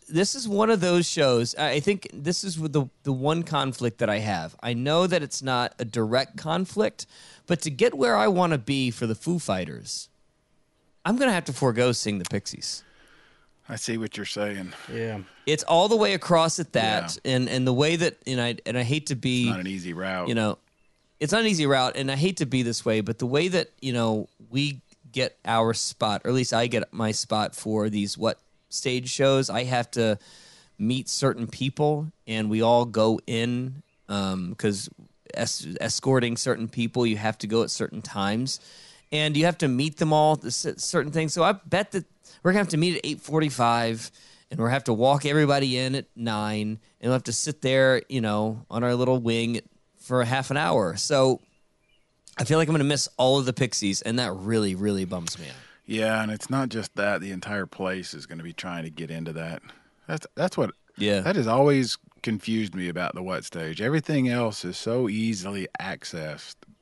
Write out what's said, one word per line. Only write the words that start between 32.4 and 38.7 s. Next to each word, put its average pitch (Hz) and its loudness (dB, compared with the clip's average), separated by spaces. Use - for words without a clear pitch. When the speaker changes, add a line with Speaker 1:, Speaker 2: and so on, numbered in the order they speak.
Speaker 1:
we 110 2
all 120 6
go 110 2
in, 123 -4
um, 95 -2
'cause 101 -2
es-, - -4
escorting 120 0
certain 113 -2
people, 120 0
you 110 2
have 107 -2
to - -8
go 110 2
at - -2
certain 101 -6
times, 107 -2